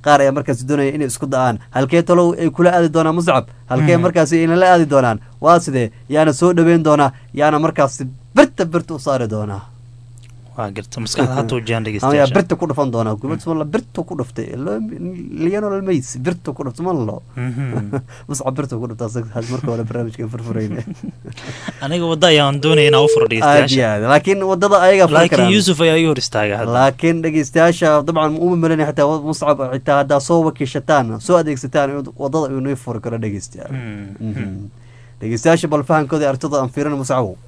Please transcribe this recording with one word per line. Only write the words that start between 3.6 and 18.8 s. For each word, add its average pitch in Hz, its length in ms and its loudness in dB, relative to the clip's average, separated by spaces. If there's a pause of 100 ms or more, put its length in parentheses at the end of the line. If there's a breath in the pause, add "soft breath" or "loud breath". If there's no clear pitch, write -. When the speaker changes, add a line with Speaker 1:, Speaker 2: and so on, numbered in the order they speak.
Speaker 1:
Halkee 151 260 4
Speaker 2:
Mhm. 170 80 2
Speaker 1:
markaasi 170 380 2
ayna 165 140 2
la 185 180 4
aadi 170 120 4
doonaan? 127 320 2 (220 soft breath)
Waa 170 200 6
sidee? 131 300 -2 (180 soft breath)
Yaana 151 240 2
soo 175 200 2
dhaweyn 165 320 4
doonaa? 151 280 4 (220 loud breath)
Yaana 151 240 2
markaasi 147 460 0 (300)
birta, 269 320 4
birta 165 280 -4
u 139 40 -8
saari 127 320 -2
doonaa? 104 320 -6 (920)
Speaker 2:
Waa 110 180 -8
garta, 104 300 -12
maskaxda 127 340 -2
ha 135 140 -2
tuujiyaan 113 340 -4
Speaker 1:
<laughs> 107 40 -6
Speaker 2:
dhegeystayaasha. 107 260 0
Speaker 1:
Ama 143 160 4
yaa 127 80 -2
birta 175 200 2
ku 175 120 -4
dhufan 139 240 -2
doonaa? 110 240 -2
Gubad 135 240 -6
Speaker 2:
Mhm. - 40 -18
Speaker 1:
soo 165 100 -4
la 156 100 -2
birta 165 400 -6
ku - 100 -12
dhuftay. - 380 -8
Lo-, 170 240 -8 (640)
Lionel 196 400 -2
Messi 165 400 -4
birta 165 320 -6
ku 139 120 -10
dhuftay, 135 200 -8
ma 185 80 -2
lo? 107 300 -4 (100)
Speaker 2:
Mhm. 123 720 -6
Speaker 1:
<laughs> - 240 -20
Muscab 135 260 -6
birta 131 220 -6
ku 117 100 -6